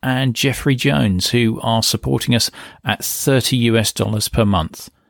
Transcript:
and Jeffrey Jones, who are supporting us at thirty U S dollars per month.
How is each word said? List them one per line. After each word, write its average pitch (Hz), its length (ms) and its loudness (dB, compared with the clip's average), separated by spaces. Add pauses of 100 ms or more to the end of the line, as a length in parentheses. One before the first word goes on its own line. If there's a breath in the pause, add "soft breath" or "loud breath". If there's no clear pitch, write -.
and 127 360 0
Jeffrey 135 400 0
Jones, 123 540 0
who 117 300 2
are 113 220 0
supporting 131 540 0
us - 160 -2 (320 loud breath)
at - 200 -4
thirty - 520 0
U 117 200 2
S 110 160 0
dollars 107 360 -2
per 117 160 2
month. - 440 -2 (220)